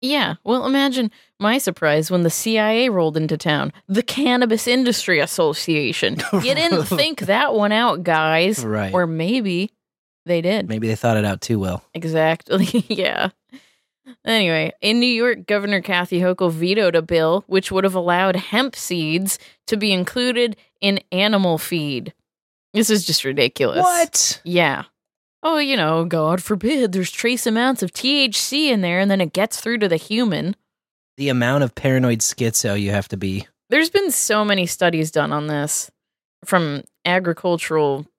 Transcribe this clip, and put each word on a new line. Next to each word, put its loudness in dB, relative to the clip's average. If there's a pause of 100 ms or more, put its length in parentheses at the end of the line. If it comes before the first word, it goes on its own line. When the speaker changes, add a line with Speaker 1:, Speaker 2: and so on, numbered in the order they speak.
Speaker 1:
Yeah. 0 (100)
Well, 0
imagine 2 (300)
my 2
surprise 0
when 2
the 4
C -2
I 2
A 2
rolled 0
into -2
town. -2 (160)
The 0
Cannabis 0
Industry 2
Association. 0 (160)
You 2
didn't 0
Speaker 2:
<laughs> -
Speaker 1:
think -2
that 0
one 2
out, 0
guys. 2
Speaker 2:
Right. -2
Speaker 1:
Or 2
maybe -2 (540)
they 0
did. 0
Speaker 2:
Maybe -4
they 0
thought 2
it 2
out -2
too -2
well. -4 (120)
Speaker 1:
Exactly. 0
<laughs> -2
Yeah. -2 (920)
Anyway, 0 (100)
in 2
New 2
York, 0
Governor 0
Kathy -2
Hochul 0
vetoed 0
a 4
bill 2
which 0
would 0
have 0
allowed 2
hemp -2
seeds -4 (280)
to -2
be 0
included 0 (240)
in 0 (100)
animal 2
feed. -4 (600)
This 2
is 2
just -2
ridiculous. 0
Speaker 2:
What? 0
Speaker 1:
Yeah. 0 (580)
Oh, 0
you 0
know, 2
God 0
forbid 0
there's -2
trace -2
amounts 0
of -4
T 0
H -2
C 0
in 2
there 0
and 2
then 2
it -2
gets -4
through -4
to 0
the 0
human. -2 (600)
Speaker 2:
The -2
amount 2
of -4
paranoid 2
schizo -2
you -2
have -2
to -8
be. -4 (240)
Speaker 1:
There's 2
been 0
so 0
many 0
studies 0
done 0
on -4
this -4 (540)
from -2 (220)
agricultural 0 (120)